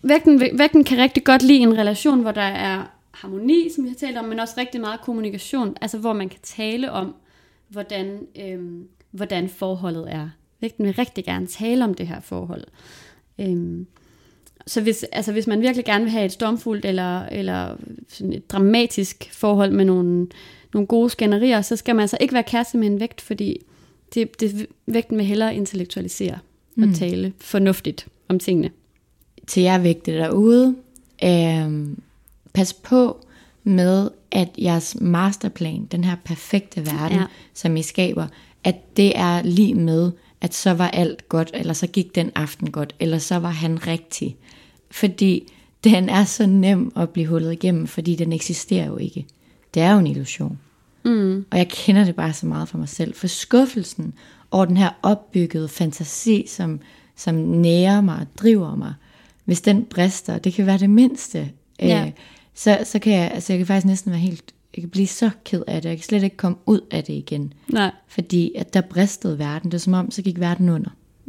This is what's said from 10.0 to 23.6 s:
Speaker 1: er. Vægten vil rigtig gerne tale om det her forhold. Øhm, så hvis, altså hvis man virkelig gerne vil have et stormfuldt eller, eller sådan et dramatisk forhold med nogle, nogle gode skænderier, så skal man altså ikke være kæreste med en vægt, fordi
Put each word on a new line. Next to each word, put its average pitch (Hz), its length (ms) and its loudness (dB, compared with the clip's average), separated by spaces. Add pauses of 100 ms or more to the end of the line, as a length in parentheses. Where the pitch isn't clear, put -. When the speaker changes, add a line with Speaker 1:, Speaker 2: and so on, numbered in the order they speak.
Speaker 1:
er. 156 200 -8 (320)
Vægten 220 260 -8
vil 196 80 -2
rigtig 247 300 -6
gerne 180 220 -6
tale 233 380 -2
om 196 100 -2
det 180 120 -8
her 170 140 -12
forhold. - 440 -12 (720)
Øhm, 175 480 -6 (800)
så - 140 -4
hvis, 220 220 0 (100)
altså 208 200 -6
hvis 214 140 -2
man 214 140 0
virkelig 247 240 0
gerne 214 200 2
vil 220 80 -2
have 214 120 0
et 185 80 -2
stormfuldt 226 520 -4
eller, 185 420 -4
eller 185 500 -6 (320)
sådan 196 240 -8
et - 180 -10
dramatisk 202 840 2
forhold 202 400 2
med 196 120 4
nogle, 175 420 2 (480)
nogle 202 120 0
gode 233 240 2
skænderier, 214 520 2
så 226 140 -4
skal 233 200 0
man 214 60 4
altså 202 180 0
ikke 269 140 0
være 240 80 2
kæreste 233 360 -2
med 220 100 2
en 202 120 -2
vægt, 226 200 -8
fordi 202 380 -6 (560)